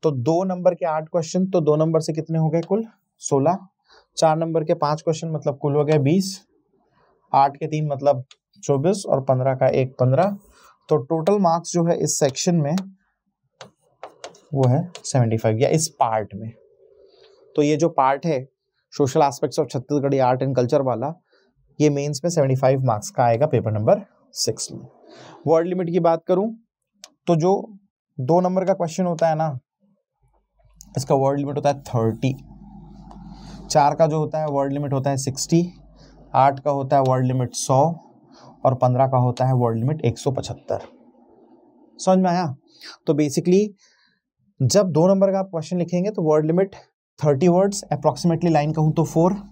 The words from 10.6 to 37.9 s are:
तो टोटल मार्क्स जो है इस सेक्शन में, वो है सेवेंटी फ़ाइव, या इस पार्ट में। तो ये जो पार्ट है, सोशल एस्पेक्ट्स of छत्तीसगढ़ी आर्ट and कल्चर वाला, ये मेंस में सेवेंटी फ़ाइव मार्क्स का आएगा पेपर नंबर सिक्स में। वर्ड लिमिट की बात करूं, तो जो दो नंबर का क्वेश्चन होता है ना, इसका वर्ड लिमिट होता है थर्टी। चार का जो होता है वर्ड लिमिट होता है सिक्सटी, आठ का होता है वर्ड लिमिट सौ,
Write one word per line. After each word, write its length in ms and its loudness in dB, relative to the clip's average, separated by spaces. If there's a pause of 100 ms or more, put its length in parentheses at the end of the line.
तो 80 2
टोटल 420 0
मार्क्स 340 0
जो 120 2
है 120 2
इस 220 -2
सेक्शन 360 0
में, 220 0 (1800)
वो 140 2
है 240 0 (120)
सेवेंटी 340 0
फ़ाइव, 200 0
या 100 2
इस 200 0
पार्ट 460 -2
में। 180 -12 (1040)
तो 60 2
ये 140 2
जो 120 2
पार्ट 380 0
है, 220 -4 (420)
सोशल 320 0
एस्पेक्ट्स 380 -2
of 100 -2
छत्तीसगढ़ी 480 -2
आर्ट 240 2
and 140 -2
कल्चर 260 2
वाला, 320 -4 (680)
ये 100 4
मेंस 340 -4
में 60 0
सेवेंटी 260 2
फ़ाइव 280 2
मार्क्स 260 -2
का 140 0
आएगा 220 2
पेपर 260 -2
नंबर 280 2 (320)
सिक्स 400 -6
में। 140 -16 (600)
वर्ड 200 4
लिमिट 240 -4
की 100 0
बात 260 0
करूं, 260 0 (720)
तो 100 2
जो 420 -2 (420)
दो 200 2
नंबर 240 0
का 100 2
क्वेश्चन 300 -4
होता 240 0
है 60 0
ना, 240 -4 (1400)
इसका 180 -2
वर्ड 240 0
लिमिट 180 -6
होता 120 -2
है 120 -2
थर्टी। 560 -2 (1300)
चार 240 4
का 120 4
जो 120 0
होता 200 -4
है 80 -4
वर्ड 260 -2
लिमिट 200 -4
होता 180 -2
है 60 -2
सिक्सटी, 560 -2 (640)
आठ 260 4
का 100 -2
होता 260 0
है 60 4
वर्ड 240 2
लिमिट 280 -2
सौ, 400 2 (680)